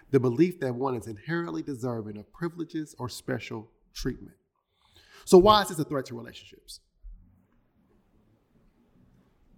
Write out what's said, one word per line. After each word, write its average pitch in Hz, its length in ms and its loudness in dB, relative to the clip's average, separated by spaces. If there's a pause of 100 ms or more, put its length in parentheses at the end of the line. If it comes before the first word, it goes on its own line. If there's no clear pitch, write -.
(120)
The 135 80 4
belief 131 400 2
that 127 160 -4
one 127 200 -4
is 113 120 -10
inherently 160 560 -8
deserving 113 540 -8
of 104 140 -18
privileges 165 680 -10
or 123 100 -8
special 117 600 -10 (220)
treatment. - 440 -10 (880)
So 185 140 10
why 208 240 8
is 196 60 -4
this 170 100 -6
a 156 40 0
threat 135 220 -4
to 123 100 -14
relationships? - 680 -18 (2750)